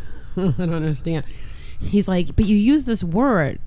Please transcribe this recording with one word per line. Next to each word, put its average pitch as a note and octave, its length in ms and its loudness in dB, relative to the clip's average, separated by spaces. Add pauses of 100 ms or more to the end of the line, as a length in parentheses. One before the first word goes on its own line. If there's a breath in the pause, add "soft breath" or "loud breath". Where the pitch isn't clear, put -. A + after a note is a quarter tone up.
<laughs> - 260 -8
"I F3+ 220 0
don't E3+ 160 0
understand." D#3 500 -2 (560 loud breath)
He's - 280 2
like, F#3 280 0
"But A3 120 4
you G#3 100 4
use C4 280 4
this A3+ 180 -2
word." F3+ 640 2